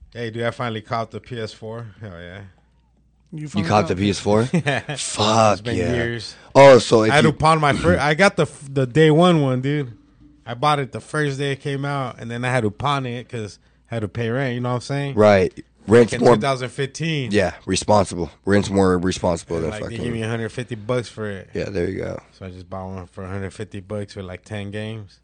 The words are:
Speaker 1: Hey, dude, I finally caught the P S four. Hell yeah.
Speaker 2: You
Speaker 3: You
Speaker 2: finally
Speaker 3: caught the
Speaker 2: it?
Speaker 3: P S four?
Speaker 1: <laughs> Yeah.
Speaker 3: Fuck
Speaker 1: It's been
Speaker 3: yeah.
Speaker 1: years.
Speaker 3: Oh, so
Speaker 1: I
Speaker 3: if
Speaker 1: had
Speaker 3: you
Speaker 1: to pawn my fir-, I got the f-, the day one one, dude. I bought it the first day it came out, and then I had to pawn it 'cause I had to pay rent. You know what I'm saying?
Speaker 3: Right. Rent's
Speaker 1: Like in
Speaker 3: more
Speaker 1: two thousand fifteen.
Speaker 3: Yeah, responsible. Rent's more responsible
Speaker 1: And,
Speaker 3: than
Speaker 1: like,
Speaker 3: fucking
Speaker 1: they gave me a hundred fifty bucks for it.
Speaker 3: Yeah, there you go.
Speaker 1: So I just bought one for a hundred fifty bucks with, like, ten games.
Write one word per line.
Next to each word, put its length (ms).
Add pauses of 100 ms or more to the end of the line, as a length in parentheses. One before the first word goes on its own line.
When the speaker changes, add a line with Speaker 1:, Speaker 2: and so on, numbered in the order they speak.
(140)
Speaker 1:
Hey, 180
dude, 120
I 80
finally 300
caught 300
the 80
P 200
S 120
four. 360 (120)
Hell 200
yeah. 220 (880)
Speaker 2:
You 100
Speaker 3:
You 60
Speaker 2:
finally 220
Speaker 3:
caught 180
the 60
Speaker 2:
it? 60
Speaker 3:
P 100
S 100
four? 300
Speaker 1:
<laughs> 40
Yeah. 260 (160)
Speaker 3:
Fuck 580
Speaker 1:
It's 80
been 160
Speaker 3:
yeah. 160
Speaker 1:
years. 420 (200)
Speaker 3:
Oh, 240
so 240
Speaker 1:
I 40
Speaker 3:
if 60
Speaker 1:
had 120
Speaker 3:
you 60
Speaker 1:
to 60
pawn 240
my 120
fir-, 260
I 160
got 200
the 80
f-, 280
the 160
day 240
one 300
one, 200
dude. 340 (520)
I 80
bought 240
it 140
the 60
first 380
day 140
it 100
came 240
out, 340
and 120
then 120
I 60
had 140
to 80
pawn 340
it 240
'cause 300 (320)
I 40
had 40
to 80
pay 240
rent. 240
You 60
know 80
what 60
I'm 60
saying? 340
Speaker 3:
Right. 380 (340)
Rent's 240
Speaker 1:
Like 100
in 40
Speaker 3:
more 100
Speaker 1:
two 60
thousand 280
fifteen. 600
Speaker 3:
Yeah, 220 (140)
responsible. 640 (140)
Rent's 260
more 260
responsible 600
Speaker 1:
And, 80
Speaker 3:
than 60
Speaker 1:
like, 120
Speaker 3:
fucking 160
Speaker 1:
they 60
gave 80
me 100
a 40
hundred 240
fifty 220
bucks 340
for 220
it. 240
Speaker 3:
Yeah, 160
there 180
you 120
go. 200 (120)
Speaker 1:
So 160
I 20
just 180
bought 200
one 180
for 180
a 60
hundred 240
fifty 260
bucks 360
with, 100
like, 180
ten 280
games. 520